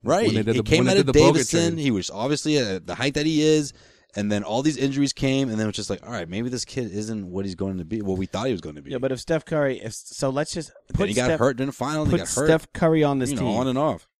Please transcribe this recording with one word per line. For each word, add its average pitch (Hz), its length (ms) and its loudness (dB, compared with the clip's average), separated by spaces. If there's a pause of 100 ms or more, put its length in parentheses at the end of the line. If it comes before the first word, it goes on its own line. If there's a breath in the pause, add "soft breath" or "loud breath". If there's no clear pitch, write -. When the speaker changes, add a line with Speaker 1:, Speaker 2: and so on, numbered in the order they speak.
Speaker 1:
Right. 180 220 2
Speaker 2:
When 120 80 2
they 110 80 2
did 113 140 2
Speaker 1:
It 110 80 0
Speaker 2:
the, 107 60 -4
Speaker 1:
came 160 140 6
Speaker 2:
when 185 60 4
Speaker 1:
out 190 40 2
Speaker 2:
they 196 60 6
Speaker 1:
of 165 60 2
Speaker 2:
did 131 80 0
the - 60 8
Bogut 147 120 10
Speaker 1:
Davidson. 165 420 2
Speaker 2:
trade. 160 80 -6
Speaker 1:
He 139 80 2
was 95 200 -2
obviously 143 480 -2
at 95 280 -2
the 87 100 -8
height 135 180 -2
that 151 100 -2
he 156 180 2
is. 156 300 4 (440 soft breath)
And 104 160 -2
then 104 100 0
all 113 200 -2
these 151 160 0
injuries 139 360 0
came, 135 340 0
and 110 100 -2
then 110 80 0
it - 20 0
was 101 80 -6
just 104 140 -8
like, - 140 -6
"All 113 80 -14
right, 87 160 -8
maybe 107 220 -4
this 123 160 -6
kid 120 240 -6
isn't 107 400 -6
what 98 160 -4
he's 95 80 -6
going 98 240 -4
to 85 60 -6
be, 107 180 -6
what 95 160 -2
we 95 80 -2
thought 107 200 -6
he 135 60 0
was 90 100 -4
gonna 76 200 -12
be." 135 80 -16
Speaker 3:
Yeah, 135 80 -6
but 131 140 -2
if 123 80 -6
Steph 160 260 -2
Curry, 139 340 -2
if, 110 140 -10
so - 360 -6
let's 143 220 -4
just - 180 -8 (180)
Speaker 1:
Then - 80 -8
Speaker 3:
put 202 120 0
Speaker 1:
he 208 60 -2
got 127 120 2
Speaker 3:
Steph, 160 120 2
Speaker 1:
hurt 123 200 2
during 135 100 -2
the 139 60 -6
finals. 151 340 -2
He 139 40 4
Speaker 3:
put 120 80 2
Speaker 1:
got 87 80 -8
hurt. 143 180 0
Speaker 3:
Steph 160 260 2
Curry 160 320 4
on 139 160 2
this 127 100 -2
Speaker 1:
You 139 60 -2
know, - 60 -2
Speaker 3:
team. 110 160 0
Speaker 1:
on 131 100 0
and 127 100 0
off. 139 280 -2 (140)